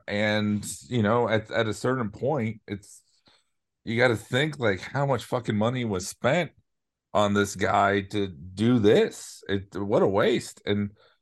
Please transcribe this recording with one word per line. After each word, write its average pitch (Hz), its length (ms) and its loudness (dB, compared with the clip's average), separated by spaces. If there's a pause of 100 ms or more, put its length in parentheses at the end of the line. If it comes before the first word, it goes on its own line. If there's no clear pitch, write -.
And, 104 560 0 (240)
you 123 140 0
know, 113 260 2
at, 110 220 0
at 113 180 0
a 104 60 -4
certain 123 380 -2
point, 117 560 -4
it's - 340 -12 (840)
you 113 120 -2
gotta 120 180 4
think, 143 440 -2
like, 104 220 2
how 139 240 -4
much 131 180 -2
fucking 120 320 -4
money 120 300 0
was 92 220 -4
spent 147 440 0 (640)
on 101 200 4
this 101 220 2
guy 101 460 2
to 98 260 -4
do 95 520 0
this. 139 720 2
It, 98 260 -4
what 101 280 0
a 139 40 4
waste. - 580 0
And, 104 260 -2 (300)